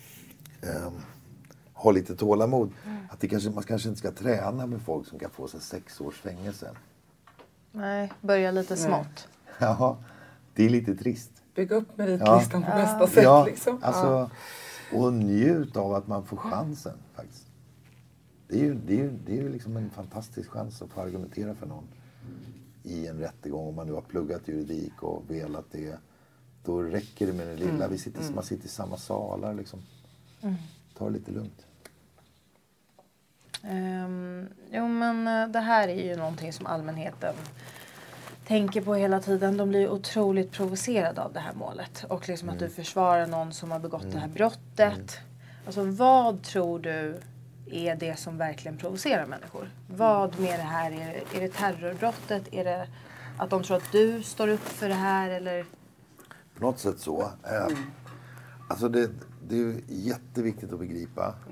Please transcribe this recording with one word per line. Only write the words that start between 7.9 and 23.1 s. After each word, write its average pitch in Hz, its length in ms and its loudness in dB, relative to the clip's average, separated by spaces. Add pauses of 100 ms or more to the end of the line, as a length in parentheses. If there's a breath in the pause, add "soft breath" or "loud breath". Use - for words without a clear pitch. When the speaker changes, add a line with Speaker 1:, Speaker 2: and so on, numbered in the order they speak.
Speaker 2:
börja 190 300 4
lite 185 240 0
Speaker 3:
Nej. 165 80 0
Speaker 2:
smått. 156 500 0
Speaker 1:
<laughs> - 260 -20
Ja, 123 380 4 (560 loud breath)
det 107 120 8
är 113 40 6
lite 120 260 4
trist. - 360 -4 (240)
Speaker 3:
Bygg 185 160 0
upp 220 260 0
meritlistan 185 640 8
Speaker 1:
Ja. - 100 0
Speaker 3:
på 202 60 4
bästa 202 220 4
Speaker 2:
Ja. 180 80 8
Speaker 3:
sätt, - 160 12
Speaker 1:
Ja, 139 220 12
Speaker 3:
liksom. 247 380 0
Speaker 1:
alltså, 131 460 4 (600 loud breath)
Speaker 3:
Ja. - 80 0
Speaker 1:
och 123 140 4
njut 117 640 4
av 101 160 0
att 101 140 -2
man 101 180 -4
får 98 120 -8
chansen, 143 600 -6 (160)
faktiskt. - 320 -16 (1040)
Det - 80 -4
är 110 80 4
ju, 147 100 2
det 107 200 -2
är 107 40 4
ju, 139 120 2 (160)
det - 120 -6
är 135 40 -2
ju 139 80 -4
liksom 117 280 -6
en 110 120 -4
fantastisk 104 600 -12
chans 110 320 -10
att 90 80 -12
få - 120 -10
argumentera 92 540 -6
för 92 100 -14
någon 76 220 -12 (960 loud breath)
i 82 240 -8
en 80 120 -8